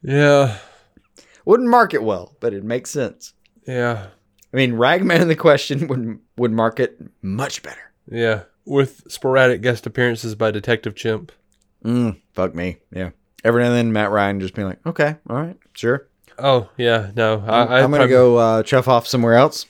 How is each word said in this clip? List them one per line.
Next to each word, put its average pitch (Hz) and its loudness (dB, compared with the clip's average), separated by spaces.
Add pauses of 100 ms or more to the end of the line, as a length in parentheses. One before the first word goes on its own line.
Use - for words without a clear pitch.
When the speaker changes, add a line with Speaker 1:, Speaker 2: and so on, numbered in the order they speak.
Speaker 1:
Yeah. 139 2 (880)
Speaker 2:
Wouldn't 240 4
market 233 2
well, 95 -6
but 117 -4
it 98 -10
makes 117 -6
sense. - -8 (340)
Speaker 1:
Yeah. 120 -4 (440)
Speaker 2:
I 123 -4
mean, 127 0
Ragman 165 2
and 170 2
the 156 0
Question 143 0
would, 117 -8 (180)
would 120 -2
market 113 -2 (240)
much 98 -8
better. - -20 (180)
Speaker 1:
Yeah. 113 -2 (240)
With 139 -2
sporadic 131 2
guest 117 -2
appearances 117 -4
by 110 -2
Detective 107 -4
Chimp. 110 -6 (520)
Speaker 2:
Mm, 117 -2 (120)
fuck 90 -4
me. 90 -8 (140)
Yeah. 90 -8 (320)
Every 117 2
now 120 2
and 120 0
then, 117 0
Matt 107 0
Ryan 101 0
just 95 -8
being 104 -6
like, 92 -14
"Okay, 156 -4 (120)
all 117 -6
right, 165 -8 (180)
sure." 123 -4 (300)
Speaker 1:
Oh, 127 0
yeah, 113 0
no. 110 0
I, 113 2
Speaker 2:
I'm, 113 0
Speaker 1:
I 127 4
Speaker 2:
I'm 139 2
gonna 143 4
Speaker 1:
prob- 123 2
Speaker 2:
go, 127 6
uh, 113 2
chuff 127 0
off 120 2
somewhere 117 2
else. 139 4